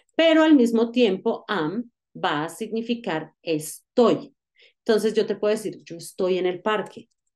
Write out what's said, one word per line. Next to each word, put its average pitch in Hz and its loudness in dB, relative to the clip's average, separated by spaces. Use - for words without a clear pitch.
pero 320 4
al 311 8
mismo 233 4
tiempo 226 0
am 196 -4
va 160 -2
a 165 -8
significar 214 -6
estoy. 165 -2
Entonces 214 0
yo 214 0
te 208 -4
puedo 208 -2
decir, - -8
"Yo 165 -16
estoy 180 -4
en 180 -2
el 180 -4
parque." - -6